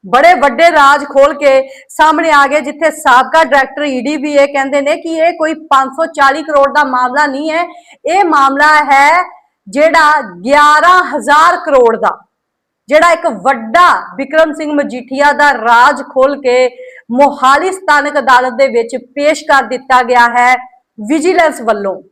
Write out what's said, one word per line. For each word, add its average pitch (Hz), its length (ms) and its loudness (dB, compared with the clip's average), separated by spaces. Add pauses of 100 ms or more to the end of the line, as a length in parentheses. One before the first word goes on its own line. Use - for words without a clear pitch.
ਬੜੇ 277 300 4
ਵੱਡੇ 285 360 2
ਰਾਜ 294 340 2
ਖੋਲ 277 300 2
ਕੇ 269 340 0 (200)
ਸਾਹਮਣੇ 311 420 0
ਆ 285 160 4
ਗਏ, 294 140 -2
ਜਿੱਥੇ 302 300 -4
ਸਾਬਕਾ 285 540 2
ਡਾਇਰੈਕਟਰ 285 380 -2
ਈ 269 180 -4
ਡੀ 285 160 -6
ਵੀ 294 160 -6
ਇਹ 285 140 2
ਕਹਿੰਦੇ 277 340 -4
ਨੇ 285 160 -2
ਕਿ 330 180 -8
ਇਹ 330 180 0
ਕੋਈ 320 220 -4
ਪੰਜ 269 360 -2
ਸੌ 320 160 -6
ਚਾਲੀ 294 360 0
ਕਰੋੜ 294 300 0
ਦਾ 294 120 0
ਮਾਮਲਾ 254 420 -2
ਨਹੀਂ 285 240 -6
ਹੈ, 330 140 -4 (400)
ਇਹ 370 200 0
ਮਾਮਲਾ 294 500 2 (100)
ਹੈ 285 380 2 (460)
ਜਿਹੜਾ 302 520 2
ਗਿਆਰਾਂ 294 840 2
ਹਜ਼ਾਰ 285 520 0
ਕਰੋੜ 254 400 2
ਦਾ, 196 220 -4 (720)
ਜਿਹੜਾ 330 220 2
ਇੱਕ 339 160 -2
ਵੱਡਾ 262 920 -2
ਬਿਕਰਮ 311 360 -2
ਸਿੰਘ 302 200 -8
ਮਜੀਠੀਆ 269 600 -2
ਦਾ 285 200 2
ਰਾਜ 240 500 2
ਖੋਲ 269 380 -2
ਕੇ 247 360 0 (340)
ਮੋਹਾਲੀ 277 640 0
ਸਥਾਨਕ 294 460 -2
ਅਦਾਲਤ 254 340 0
ਦੇ 269 160 0
ਵਿੱਚ 233 280 -4 (180)
ਪੇਸ਼ 294 300 -2
ਕਰ 277 180 2
ਦਿੱਤਾ 254 400 -2
ਗਿਆ 240 240 2 (120)
ਹੈ 247 160 2 (440)
ਵਿਜੀਲੈਂਸ 302 640 -2
ਵੱਲੋਂ। 202 520 -4